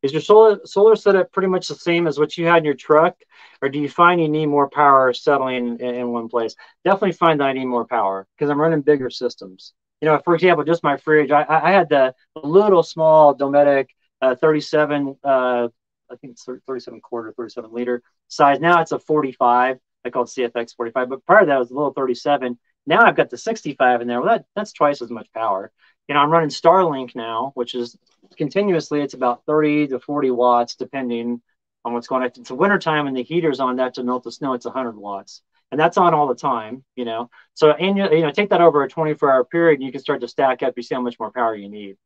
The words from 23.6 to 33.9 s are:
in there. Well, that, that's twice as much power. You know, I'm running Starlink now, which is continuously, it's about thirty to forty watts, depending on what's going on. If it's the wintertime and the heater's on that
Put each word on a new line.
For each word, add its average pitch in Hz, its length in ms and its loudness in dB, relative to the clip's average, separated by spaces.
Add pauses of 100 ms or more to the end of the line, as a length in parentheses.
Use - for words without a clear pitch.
in 120 60 -8
there. 120 120 -4
Well, 165 100 -2
that, 226 160 -2 (100)
that's 208 180 -8
twice 143 300 -2
as 117 80 -14
much 107 200 -14
power. 107 400 -4 (360)
You 143 80 -6
know, 143 60 4
I'm 147 100 2
running 165 180 2
Starlink 160 680 0
now, 117 380 -8
which 120 220 -8
is 120 200 -8 (400)
continuously, 160 680 -2
it's 143 120 -8
about 123 320 -4
thirty 151 420 0
to 127 120 -6
forty 143 320 -4
watts, 120 440 0
depending 120 680 -8 (440)
on 120 80 -6
what's 117 140 -8
going 127 160 -2
on. 123 40 -4
If 123 100 -10
it's 120 120 -20
the 127 60 -10
wintertime 165 500 0
and 131 100 -6
the 123 80 -4
heater's 156 360 -2
on 127 180 -2
that 127 160 -2